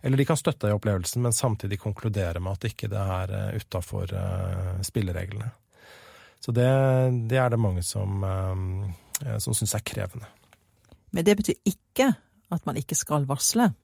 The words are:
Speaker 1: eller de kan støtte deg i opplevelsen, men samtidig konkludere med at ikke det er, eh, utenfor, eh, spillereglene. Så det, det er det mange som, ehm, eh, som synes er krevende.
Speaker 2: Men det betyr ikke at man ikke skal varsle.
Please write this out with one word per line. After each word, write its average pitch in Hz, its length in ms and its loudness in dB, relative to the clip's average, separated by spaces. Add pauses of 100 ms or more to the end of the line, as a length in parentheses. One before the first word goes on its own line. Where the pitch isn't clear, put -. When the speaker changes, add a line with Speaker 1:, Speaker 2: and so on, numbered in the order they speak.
Speaker 1:
eller 135 160 2
de 139 80 4
kan 160 80 4
støtte - 320 0
deg 104 60 4
i - 20 4
opplevelsen, 104 480 0
men 120 80 2
samtidig 104 480 0
konkludere 95 640 -2
med 92 160 -4
at - 80 -8
ikke 107 240 -6
det 101 80 -4
er, 95 320 -2
eh, 98 300 -2
utenfor, 92 520 -6
eh, 92 720 -2
spillereglene. 98 720 -4 (880)
Så - 100 -6
det, 120 160 4 (640)
det 127 100 2
er 127 120 4
det 117 120 4
mange 90 240 2
som, 98 400 -2
ehm, 95 380 -2 (600)
eh, 113 140 -4
som 110 160 -4
synes - 200 -2
er 107 120 -4
krevende. - 400 -8 (840)
Speaker 2:
Men 170 120 0
det 202 140 6
betyr - 160 0 (100)
ikke - 440 2 (420)
at 170 160 -4
man 139 100 -4
ikke 151 220 -4
skal 147 260 0
varsle. 185 440 2 (160)